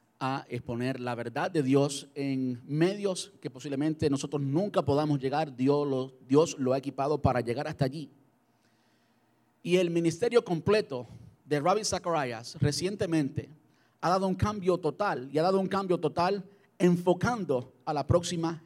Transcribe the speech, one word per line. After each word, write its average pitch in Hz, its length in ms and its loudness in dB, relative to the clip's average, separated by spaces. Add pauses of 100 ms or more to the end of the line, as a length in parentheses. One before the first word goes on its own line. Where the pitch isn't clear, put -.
(220)
a 135 280 -4
exponer 123 500 -6
la 123 140 -6
verdad 117 360 -4
de 160 120 0
Dios 139 520 2
en 131 520 -4
medios 185 720 -2
que 147 80 -8
posiblemente 147 600 -2
nosotros 139 320 -2
nunca 170 400 0
podamos 143 360 2
llegar. 135 380 -2
Dios 143 320 2
lo, 131 240 -2 (160)
Dios 156 300 6
lo 131 160 2
ha 135 40 0
equipado 139 420 -2
para 123 200 2
llegar 120 260 -2
hasta 151 200 0
allí. 147 240 -6 (1500)
Y 170 140 2
el 180 140 4
ministerio 170 540 2
completo 165 640 0 (380)
de 143 160 0
Ravi 196 240 2
Zacharias 147 760 -4
recientemente 160 880 0 (520)
ha 156 60 0
dado 190 180 2
un 185 80 0
cambio 185 440 0
total, 156 520 -4
y 139 60 -2
ha 156 60 2
dado 190 180 4
un 190 80 -2
cambio 190 300 0
total 180 440 0 (360)
enfocando 175 960 2 (100)
a 156 80 -4
la 139 140 -2
próxima 170 580 0